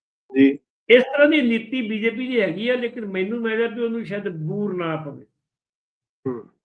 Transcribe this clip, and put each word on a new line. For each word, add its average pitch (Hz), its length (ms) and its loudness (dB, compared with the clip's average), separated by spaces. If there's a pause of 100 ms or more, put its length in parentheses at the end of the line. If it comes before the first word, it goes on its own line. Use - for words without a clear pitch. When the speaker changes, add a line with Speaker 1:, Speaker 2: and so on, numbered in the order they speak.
(380)
Speaker 1:
ਜੀ। 139 220 6 (300)
Speaker 2:
ਇਸ 240 140 10
ਤਰ੍ਹਾਂ 285 260 4
ਦੀ 311 120 4
ਨੀਤੀ 226 480 -2
ਬੀਜੇਪੀ 226 380 -4
ਦੀ 247 140 0
ਹੈਗੀ 190 280 -2
ਆ, 254 60 2
ਲੇਕਿਨ 240 300 -6
ਮੈਨੂੰ 208 440 -4
ਲੱਗਦਾ 220 260 -2
ਵੀ 240 60 -6
ਉਹਨੂੰ 233 240 -4
ਸ਼ਾਇਦ 196 240 -6
ਬੂਰ 185 460 -6
ਨਾ 165 200 -4
ਪਵੇ। 147 300 -12 (1000)
Speaker 1:
ਹੂੰ। 120 220 -8 (160)